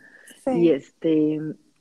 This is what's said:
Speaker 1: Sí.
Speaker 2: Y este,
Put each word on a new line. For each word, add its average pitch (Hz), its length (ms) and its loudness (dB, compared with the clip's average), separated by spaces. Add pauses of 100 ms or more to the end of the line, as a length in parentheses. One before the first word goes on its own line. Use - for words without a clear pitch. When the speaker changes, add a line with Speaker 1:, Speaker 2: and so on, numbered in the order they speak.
(440)
Speaker 1:
Sí. 269 140 -4
Speaker 2:
Y 170 120 4
este, 151 680 -2 (400)